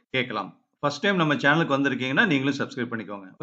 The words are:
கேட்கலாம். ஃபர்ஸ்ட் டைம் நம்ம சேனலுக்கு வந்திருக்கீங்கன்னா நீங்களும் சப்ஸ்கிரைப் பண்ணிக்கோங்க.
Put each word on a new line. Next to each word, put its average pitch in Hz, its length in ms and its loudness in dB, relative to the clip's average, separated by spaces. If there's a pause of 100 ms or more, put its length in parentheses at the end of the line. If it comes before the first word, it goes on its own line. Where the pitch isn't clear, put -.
(120)
கேட்கலாம். 107 500 -4 (180)
ஃபர்ஸ்ட் 139 220 -2
டைம் 202 140 2
நம்ம 160 180 2
சேனலுக்கு 143 440 2
வந்திருக்கீங்கன்னா 135 480 0
நீங்களும் 139 320 0
சப்ஸ்கிரைப் 120 360 -6
பண்ணிக்கோங்க. 101 380 -10 (120)